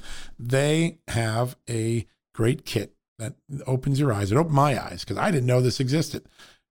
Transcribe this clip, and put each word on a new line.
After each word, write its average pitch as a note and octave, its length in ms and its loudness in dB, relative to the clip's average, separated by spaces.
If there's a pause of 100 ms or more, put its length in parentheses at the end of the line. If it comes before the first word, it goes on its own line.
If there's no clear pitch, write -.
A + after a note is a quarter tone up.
(380)
they D3 600 2 (100)
have A#2 480 -2 (120)
a A2+ 380 -2 (280)
great A#2+ 320 0
kit - 280 -4 (240)
that A2 160 -8 (320)
opens C3 320 0
your C#3+ 140 2
eyes. G2+ 180 0
It A2 60 4
opened D#3+ 180 2
my C#3 260 4
eyes - 260 -10
'cause G3 100 -6
I - 140 0
didn't C3 160 0
know B2+ 160 4
this B2 180 0
existed, C#3+ 420 -2 (480)